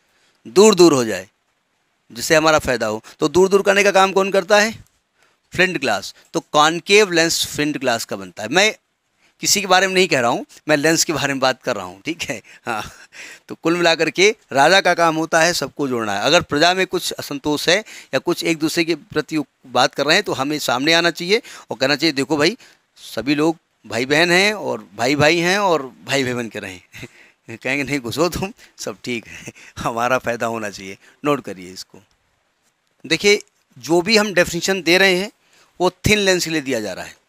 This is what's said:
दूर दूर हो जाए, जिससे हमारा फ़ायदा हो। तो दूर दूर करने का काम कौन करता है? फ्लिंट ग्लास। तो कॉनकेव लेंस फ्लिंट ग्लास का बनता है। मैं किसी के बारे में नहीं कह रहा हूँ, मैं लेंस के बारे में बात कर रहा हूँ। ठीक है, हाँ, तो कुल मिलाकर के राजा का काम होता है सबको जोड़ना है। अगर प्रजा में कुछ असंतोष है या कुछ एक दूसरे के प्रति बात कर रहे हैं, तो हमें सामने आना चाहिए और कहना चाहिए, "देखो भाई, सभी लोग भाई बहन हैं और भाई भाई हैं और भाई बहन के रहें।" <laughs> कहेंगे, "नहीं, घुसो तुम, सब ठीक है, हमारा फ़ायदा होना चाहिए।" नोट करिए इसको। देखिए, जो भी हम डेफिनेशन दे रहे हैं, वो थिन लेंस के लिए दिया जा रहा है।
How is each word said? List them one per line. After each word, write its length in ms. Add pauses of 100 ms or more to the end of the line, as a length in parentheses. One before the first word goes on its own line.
(460)
दूर 280
दूर 180
हो 120
जाए, 240 (840)
जिससे 220
हमारा 240
फ़ायदा 280
हो। 180 (160)
तो 80
दूर 200
दूर 140
करने 220
का 60
काम 220
कौन 200
करता 260
है? 140 (800)
फ्लिंट 260
ग्लास। 360 (180)
तो 80
कॉनकेव 680
लेंस 360
फ्लिंट 320
ग्लास 260
का 120
बनता 260
है। 60
मैं 260 (680)
किसी 200
के 60
बारे 200
में 80
नहीं 140
कह 120
रहा 100
हूँ, 160 (220)
मैं 80
लेंस 280
के 80
बारे 160
में 120
बात 220
कर 140
रहा 80
हूँ। 180
ठीक 200
है, 200 (240)
हाँ, 240 (580)
तो 60
कुल 220
मिलाकर 340
के 260 (160)
राजा 280
का 140
काम 220
होता 240
है 120
सबको 360
जोड़ना 260
है। 80
अगर 200
प्रजा 320
में 120
कुछ 260
असंतोष 560
है 100 (360)
या 40
कुछ 260
एक 140
दूसरे 260
के 100
प्रति 500 (220)
बात 280
कर 120
रहे 80
हैं, 100
तो 80
हमें 260
सामने 340
आना 180
चाहिए 320 (280)
और 60
कहना 200
चाहिए, 160
"देखो 240
भाई, 220 (380)
सभी 380
लोग 220 (300)
भाई 200
बहन 240
हैं 240
और 400
भाई 220
भाई 220
हैं 200
और 360 (100)
भाई 200
बहन 240
के 100
रहें।" 240 (120)
<laughs> 560
कहेंगे, 340
"नहीं, 160
घुसो 280
तुम, 240 (240)
सब 280
ठीक 220
है, 260 (260)
हमारा 400
फ़ायदा 280
होना 240
चाहिए।" 280 (260)
नोट 200
करिए 280
इसको। 300 (1040)
देखिए, 360 (360)
जो 240
भी 140
हम 180
डेफिनेशन 480
दे 160
रहे 180
हैं, 160 (480)
वो 100
थिन 280
लेंस 260
के 60
लिए 100
दिया 200
जा 120
रहा 120
है। 120 (120)